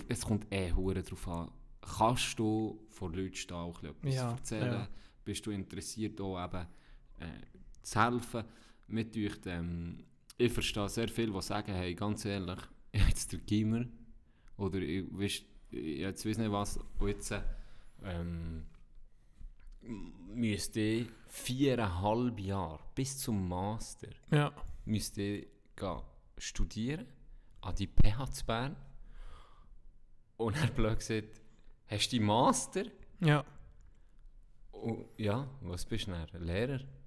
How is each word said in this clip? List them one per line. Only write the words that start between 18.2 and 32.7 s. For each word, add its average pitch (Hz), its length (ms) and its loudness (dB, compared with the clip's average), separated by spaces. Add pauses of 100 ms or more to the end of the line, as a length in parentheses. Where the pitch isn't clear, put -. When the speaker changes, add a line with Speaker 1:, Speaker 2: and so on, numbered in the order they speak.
Speaker 1:
müsste 113 460 0
ich 113 280 2 (200)
viereinhalb 117 1120 2
Jahre 92 400 -2 (160)
bis 135 240 -2
zum 98 280 0
Master 98 640 -4 (220)
Speaker 2:
Ja. 147 200 4 (340)
Speaker 1:
müsste 104 360 -2
ich 101 260 -2 (280)
gehen - 260 -4 (360)
studieren 123 680 -2 (560)
an - 140 -2
die 98 120 0
P - 260 12
H 131 180 0
zu - 140 -4
Bern. 120 300 0 (1600)
Und 113 200 0
er 151 100 4
blöd 110 320 4
gesagt, - 420 -2 (460)
hast 104 200 0
du 123 100 2
die - 20 4
Master? 123 640 4 (360)